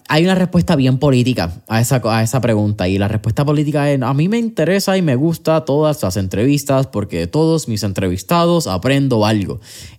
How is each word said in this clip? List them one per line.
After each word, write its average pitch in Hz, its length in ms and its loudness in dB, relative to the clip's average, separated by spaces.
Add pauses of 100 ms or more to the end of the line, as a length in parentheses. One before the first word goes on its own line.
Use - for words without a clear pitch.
hay 156 160 2
una 190 100 2
respuesta 180 400 2
bien 131 240 2
política 123 680 0
a 110 120 0
esa, 123 240 0
a 113 200 0
esa 120 160 -2
pregunta. 104 480 0
Y 95 100 0
la 101 80 0
respuesta 107 380 -2
política 147 440 0
es, 139 140 0
"A 123 100 -2
mí 151 160 2
me 220 80 0
interesa 196 640 0
y 185 40 0
me 151 120 2
gusta 156 500 0
todas 147 380 0
las 95 140 -2
entrevistas 135 720 0
porque 95 320 -6
de 101 80 -2
todos 160 400 0
mis 113 160 -4
entrevistados 156 840 0
aprendo 127 580 0
algo". 98 360 0 (380)